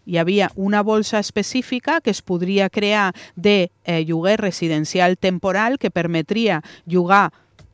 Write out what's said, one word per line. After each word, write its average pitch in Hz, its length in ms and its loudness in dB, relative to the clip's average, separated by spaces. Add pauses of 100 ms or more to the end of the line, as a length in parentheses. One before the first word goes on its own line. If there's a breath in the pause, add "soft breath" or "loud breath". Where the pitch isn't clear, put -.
hi 170 160 -2
havia 185 340 2
una 202 300 0
bolsa 214 340 0
específica 254 880 -4
que 214 80 0
es - 80 -10
podria 190 480 0
crear 202 460 0 (220 loud breath)
de, 185 340 2 (160)
eh, 165 180 -2
lloguer 165 340 0
residencial 175 800 0
temporal 196 600 0
que 202 120 -2
permetria 170 720 -2 (240 loud breath)
llogar 180 480 2 (420 soft breath)